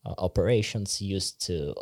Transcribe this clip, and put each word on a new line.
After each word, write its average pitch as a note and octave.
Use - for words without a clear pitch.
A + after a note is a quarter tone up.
uh, -
operations, G2+
used G2
to D2